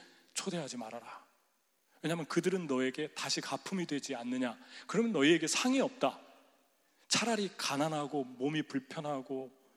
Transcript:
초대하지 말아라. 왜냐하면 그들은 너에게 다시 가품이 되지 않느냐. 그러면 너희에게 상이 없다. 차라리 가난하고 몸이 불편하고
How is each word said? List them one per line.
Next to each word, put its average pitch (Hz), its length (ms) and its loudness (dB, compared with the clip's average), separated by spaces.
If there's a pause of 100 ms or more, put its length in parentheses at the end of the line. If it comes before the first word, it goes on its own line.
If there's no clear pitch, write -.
(340)
초대하지 170 420 -4
말아라. 117 480 -10 (800)
왜냐하면 160 240 -2
그들은 180 400 2
너에게 131 480 0
다시 143 260 -2
가품이 170 460 -4
되지 135 300 -4
않느냐. 123 420 -2 (300)
그러면 226 240 2
너희에게 156 340 6
상이 254 340 4
없다. 139 400 0 (840)
차라리 208 500 2
가난하고 147 680 0
몸이 131 380 0
불편하고 135 880 -6 (240)